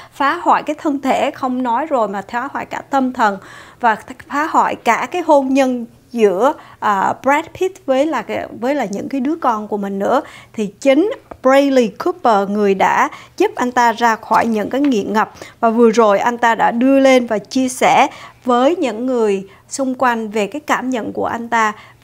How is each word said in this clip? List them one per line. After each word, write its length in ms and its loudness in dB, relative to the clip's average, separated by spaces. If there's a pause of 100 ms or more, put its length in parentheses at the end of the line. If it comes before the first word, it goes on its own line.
(140)
phá 220 0
hoại 280 2
cái 160 -4
thân 220 -4
thể 300 0
không 320 -4
nói 220 -2
rồi 220 -2
mà 140 -8 (100)
phá 220 -6
hoại 120 -8
cả 240 -10
tâm 240 0
thần 240 0 (420)
và 140 2
th-, 200 -12 (160)
phá 160 -2
hoại 300 0
cả 360 0
cái 100 -4
hôn 320 2
nhân 320 0 (260)
giữa, 420 2 (260)
à, 340 0 (100)
Brad 220 0 (140)
Pitt 260 -6
với 200 0
là 160 -4
cái, 260 -8 (120)
với 160 -2
là 100 -2
những 240 -8
cái 120 -4
đứa 140 -2
con 320 -2
của 100 -4
mình 220 -6
nữa. 220 0 (320)
Thì 140 -4
chính 440 2 (320)
Bradley 440 4
Cooper, 600 0
người 260 2
đã 340 2 (280)
giúp 180 0
anh 160 -4
ta 200 2
ra 240 0
khỏi 300 0
những 240 -2
cái 120 -2
nghiện 320 0
ngập. 200 -2 (260)
Và 100 2
vừa 200 4
rồi 300 4
anh 180 -2
ta 180 2
đã 160 2
đưa 280 4
lên 280 4
và 100 -2
chia 320 -4
sẻ 380 2 (380)
với 300 2
những 300 -4
người 420 -2 (220)
xung 260 -4
quanh 340 -2
về 180 -2
cái 120 -10
cảm 300 -4
nhận 240 -4
của 120 -4
anh 240 -6
ta. 240 0 (300)